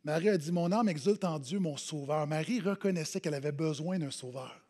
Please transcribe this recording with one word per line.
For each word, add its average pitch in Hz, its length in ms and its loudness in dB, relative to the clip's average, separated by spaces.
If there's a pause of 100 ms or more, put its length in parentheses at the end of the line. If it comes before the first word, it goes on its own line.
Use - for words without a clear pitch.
Marie 160 260 2
a 202 80 6
dit, « 156 160 -2
Mon 175 180 2
âme 220 160 4
exulte 190 380 2
en 160 120 0
Dieu, 147 220 -4
mon 165 160 0
Sauveur. » 147 520 -2
Marie 160 340 0
reconnaissait 190 580 0
qu'elle 160 140 0
avait 143 180 -2
besoin 156 480 -2
d'un 143 120 -2
Sauveur. 127 580 -12